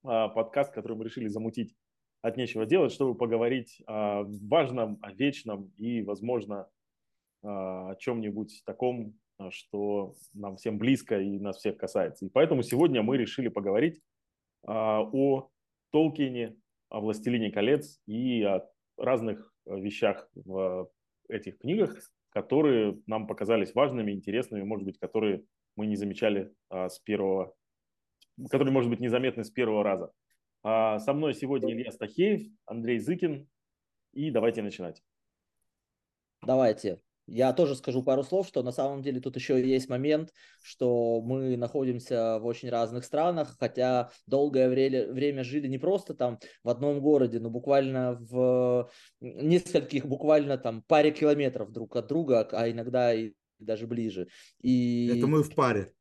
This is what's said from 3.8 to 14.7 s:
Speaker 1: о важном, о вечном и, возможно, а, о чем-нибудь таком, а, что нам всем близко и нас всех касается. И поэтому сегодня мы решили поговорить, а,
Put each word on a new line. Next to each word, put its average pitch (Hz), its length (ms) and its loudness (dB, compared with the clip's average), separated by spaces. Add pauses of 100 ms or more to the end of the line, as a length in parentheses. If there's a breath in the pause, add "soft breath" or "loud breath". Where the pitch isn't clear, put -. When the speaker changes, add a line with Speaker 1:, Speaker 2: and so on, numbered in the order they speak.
Speaker 1:
о 104 380 -2
важном, 107 800 0
о 101 100 -14
вечном 104 640 -4
и, 113 260 -4
возможно, 101 680 -6 (760)
а, 95 480 -8
о 95 40 -12
чем-нибудь 107 680 -6
таком, 120 520 -6 (200)
а, 92 120 -12
что 101 640 -6 (200)
нам 101 220 -10
всем 107 220 -6
близко 110 420 0
и 98 200 -4
нас 98 180 -6
всех - 200 -4
касается. - 480 -4
И 92 40 -10
поэтому 147 320 4
сегодня 131 400 2
мы 127 160 2
решили 120 300 -4
поговорить, 104 540 0 (640)
а, 107 360 0